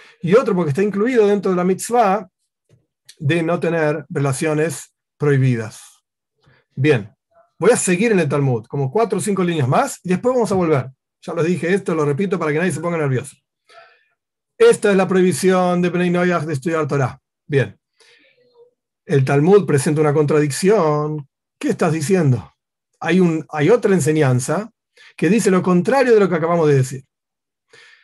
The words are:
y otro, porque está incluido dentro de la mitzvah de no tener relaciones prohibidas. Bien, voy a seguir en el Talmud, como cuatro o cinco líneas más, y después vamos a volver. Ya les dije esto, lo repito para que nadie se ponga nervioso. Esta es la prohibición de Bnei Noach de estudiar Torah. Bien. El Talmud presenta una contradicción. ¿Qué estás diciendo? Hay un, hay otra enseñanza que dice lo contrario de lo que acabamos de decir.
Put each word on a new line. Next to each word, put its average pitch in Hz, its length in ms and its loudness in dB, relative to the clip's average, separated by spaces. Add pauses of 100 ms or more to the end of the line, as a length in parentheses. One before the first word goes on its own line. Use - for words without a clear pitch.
(220)
y 165 140 -2
otro, 220 200 2
porque 170 140 -2
está 143 120 -2
incluido 208 460 0
dentro 202 240 0
de 185 60 0
la 180 80 0
mitzvah 190 600 0 (920)
de 160 240 0
no 170 160 -2
tener 160 500 -2
relaciones 151 840 -4 (240)
prohibidas. 131 640 0 (920)
Bien, 131 360 0 (500)
voy 185 120 2
a 247 60 2
seguir 196 340 0
en 196 80 2
el 160 80 0
Talmud, 135 380 -2
como 139 260 -6
cuatro 214 280 -2
o - 20 -6
cinco 196 200 -2
líneas 160 280 -2
más, 233 340 -2
y 175 60 -6
después 185 240 0
vamos 233 180 0
a 196 40 -2
volver. 156 340 0 (320)
Ya 165 120 -12
les 160 120 -2
dije 175 280 -2
esto, 190 220 -2
lo 156 80 -2
repito 175 340 -2
para 160 140 -4
que 147 60 -2
nadie 175 160 -2
se 156 80 -8
ponga 170 160 -4
nervioso. 135 400 -4 (1200)
Esta 226 340 4
es 190 60 2
la 185 100 2
prohibición 180 760 2
de 175 80 0
Bnei 175 200 -2
Noach 175 340 0
de 160 80 -8
estudiar 160 360 -4
Torah. 135 300 -4 (300)
Bien. 123 320 -2 (1300)
El 139 180 2
Talmud 151 420 4
presenta 147 360 0
una 151 120 2
contradicción. 151 1120 0 (320)
¿Qué 294 120 -4
estás 180 240 0
diciendo? 151 580 0 (480)
Hay 175 220 2
un, 160 280 0
hay 151 200 0
otra 226 240 2
enseñanza 156 760 0 (460)
que - 140 0
dice 214 200 2
lo 185 120 2
contrario 220 520 2
de 220 60 6
lo 202 80 2
que 175 80 -2
acabamos 165 320 0
de 143 80 4
decir. 131 300 -2 (1000)